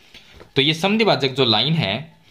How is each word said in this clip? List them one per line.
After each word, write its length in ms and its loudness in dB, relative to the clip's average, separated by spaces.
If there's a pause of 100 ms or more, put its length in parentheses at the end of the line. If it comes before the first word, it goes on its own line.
(560)
तो 60 2
ये 120 2
समद्विभाजक 580 0
जो 140 0
लाइन 300 0
है 380 -4 (180)